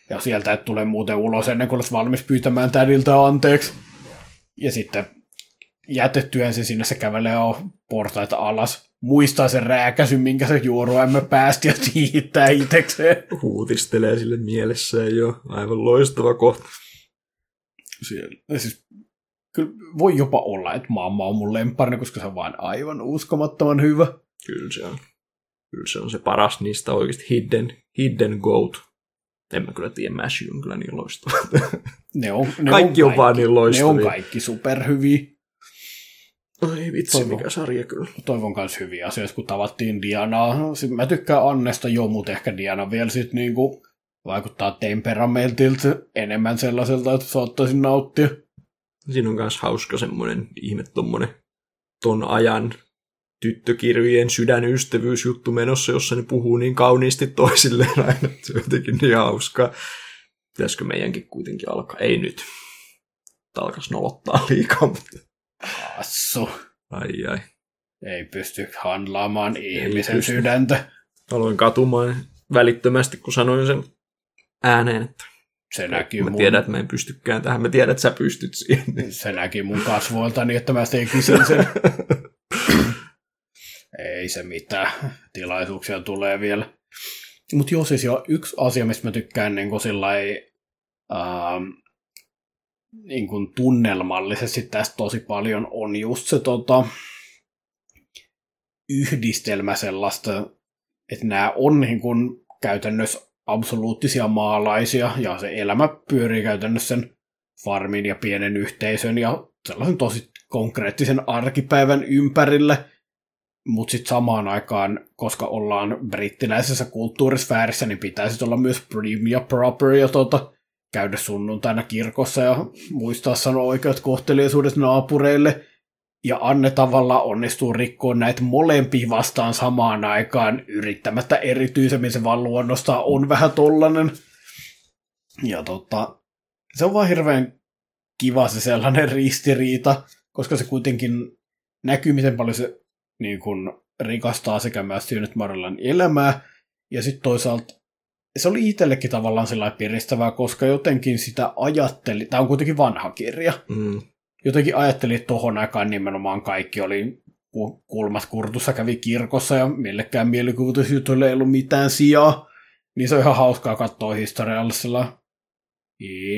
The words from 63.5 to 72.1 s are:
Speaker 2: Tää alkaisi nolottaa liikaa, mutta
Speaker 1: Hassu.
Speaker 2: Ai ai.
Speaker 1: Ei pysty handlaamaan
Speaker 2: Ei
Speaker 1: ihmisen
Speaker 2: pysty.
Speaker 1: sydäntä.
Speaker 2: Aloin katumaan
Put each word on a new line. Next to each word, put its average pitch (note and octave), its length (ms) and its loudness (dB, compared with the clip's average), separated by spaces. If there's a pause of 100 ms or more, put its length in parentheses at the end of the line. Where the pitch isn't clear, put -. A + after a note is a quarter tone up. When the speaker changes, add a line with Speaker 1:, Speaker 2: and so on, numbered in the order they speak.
Speaker 2:
Tää - 100 -6
alkaisi - 300 -10
nolottaa - 560 -4
liikaa, - 380 2
mutta - 240 -6 (840)
Speaker 1:
Hassu. - 520 -4 (400)
Speaker 2:
Ai - 400 -8
ai. - 80 -4 (680)
Speaker 1:
Ei F2 200 -10
pysty - 420 -10 (100)
handlaamaan G2+ 800 -4
Speaker 2:
Ei F#2+ 180 -8
Speaker 1:
ihmisen G#2 400 -2
Speaker 2:
pysty. A#2+ 160 0
Speaker 1:
sydäntä. B2+ 600 0 (400)
Speaker 2:
Aloin A2+ 260 0
katumaan B2 580 4 (380)